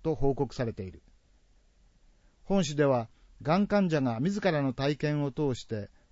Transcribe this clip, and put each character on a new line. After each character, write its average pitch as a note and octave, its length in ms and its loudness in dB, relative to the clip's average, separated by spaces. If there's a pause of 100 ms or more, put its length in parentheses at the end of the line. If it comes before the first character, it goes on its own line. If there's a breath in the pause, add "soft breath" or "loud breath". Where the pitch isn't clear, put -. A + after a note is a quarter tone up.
と D#3+ 120 -2
報 C3+ 200 4
告 B2 200 -4
さ C3 100 -4
れ A2+ 80 -4
て G#2 100 -10
い F#2 80 -10
る。 - 120 -20 (1400)
本 G3 220 2
市 D3 120 -6
で D3 80 4
は、 B2 240 2 (340)
が D#3+ 160 2
ん G3+ 80 2
患 G3+ 220 2
者 D#3 120 2
が A#2+ 200 0
自 G3 200 -2
ら E3 220 0
の C3+ 100 0
体 C#3 240 -2
験 D3 260 -2
を C#3+ 80 -2
通 C#3 240 -2
し - 100 -12
て、 G#2 260 -8 (220)